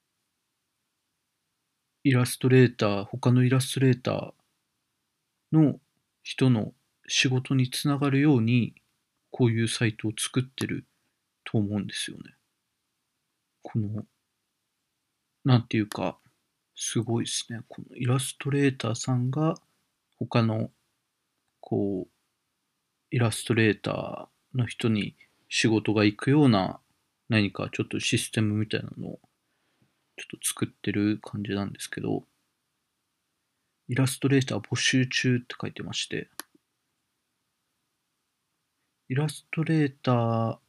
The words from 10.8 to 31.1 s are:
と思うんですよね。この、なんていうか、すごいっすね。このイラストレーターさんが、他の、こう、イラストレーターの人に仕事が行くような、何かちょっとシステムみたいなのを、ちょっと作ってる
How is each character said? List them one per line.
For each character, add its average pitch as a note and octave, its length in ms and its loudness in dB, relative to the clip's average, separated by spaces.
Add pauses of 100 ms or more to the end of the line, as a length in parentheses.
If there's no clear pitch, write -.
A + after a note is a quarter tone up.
と - 140 -4
思 G#2 180 -2
う G2+ 40 -2
ん - 60 -6
で - 80 -12
す - 160 -10
よ - 80 -18
ね。 - 160 -20 (1300)
こ - 160 -6
の、 G#2+ 260 -4 (1400)
な B2+ 140 6
ん A2+ 80 -4
て - 100 -2
い A2 40 2
う G#2 60 0
か、 F#2+ 320 -6 (560)
す - 260 -6
ご A2+ 220 -2
い - 40 -8
っ - 20 -10
す - 240 -8
ね。 A2+ 160 -10
こ - 200 -18
の - 80 -20
イ - 80 -6
ラ B2+ 140 2
ス - 200 -8
ト C#3 120 -8
レ C#3 180 2
ー C3+ 80 0
タ A2+ 120 -6
ー A2+ 80 -2
さ - 180 -2
ん B2 160 0
が、 D#3 240 0 (640)
他 A#2 240 0
の、 A2+ 280 -2 (920)
こ G2+ 480 -4
う、 - 20 -20 (1000)
イ C3+ 80 0
ラ A#2 100 2
ス - 140 -6
ト A#2+ 100 0
レ A2 160 6
ー G2 100 0
タ - 480 -6 (260)
ー C3 40 -4
の A#2 80 0
人 - 220 -4
に G#2 260 -2 (340)
仕 - 200 0
事 A2 260 2
が G#2+ 100 4
行 G#2 120 2
く - 140 -2
よ D3 140 6
う C3+ 40 8
な、 F#2+ 320 2 (480)
何 G#2 240 2
か - 200 -6
ち - 80 -6
ょ A2+ 40 -2
っ - 40 -14
と G#2+ 120 -6
シ - 180 0
ス - 140 -8
テ A#2 80 -2
ム G#2+ 140 0
み G#2+ 140 -2
た - 100 -4
い - 40 -8
な - 160 -12
の - 100 -10
を、 - 120 -14 (960)
ち - 60 -14
ょ - 140 -16
っ - 40 -18
と - 60 -6
作 - 200 -4
っ - 20 -2
て - 220 -8
る G#2 320 0